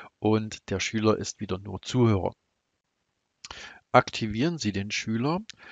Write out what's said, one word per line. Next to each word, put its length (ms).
und 520
der 100
Schüler 360
ist 240
wieder 180
nur 240
Zuhörer. 500
Aktivieren 680
Sie 140
den 180
Schüler, 500